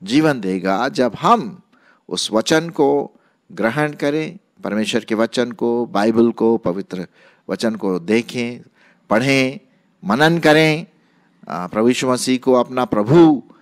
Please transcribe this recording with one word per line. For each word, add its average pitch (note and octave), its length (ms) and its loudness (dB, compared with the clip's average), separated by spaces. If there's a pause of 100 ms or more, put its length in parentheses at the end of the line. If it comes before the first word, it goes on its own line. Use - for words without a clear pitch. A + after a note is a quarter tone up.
जीवन C3+ 380 0
देगा F#2+ 500 -2
जब B2 260 -2
हम F3 440 0 (480)
उस - 240 -8
वचन D#3+ 380 0
को C#3+ 440 0 (360)
ग्रहण C#3+ 440 -2
करें, D#3 440 -6 (260)
परमेश्वर G#2+ 400 -4
के A2 100 -4
वचन A#2 380 -2
को, A#2 340 -2
बाइबल A2 460 2
को, A2+ 260 0
पवित्र F2+ 480 -6 (420)
वचन A2 260 -4
को F#2+ 260 -4
देखें, A#2+ 600 -4 (500)
पढ़ें, C3+ 500 0 (420)
मनन D#3 360 2
करें, D#3 480 2 (640)
आ, F2+ 180 -8
प्रभु A2 220 2
यीशु B2+ 200 0
मसीह B2+ 300 0
को B2+ 160 0
अपना B2+ 300 0
प्रभु, C3 580 4 (200)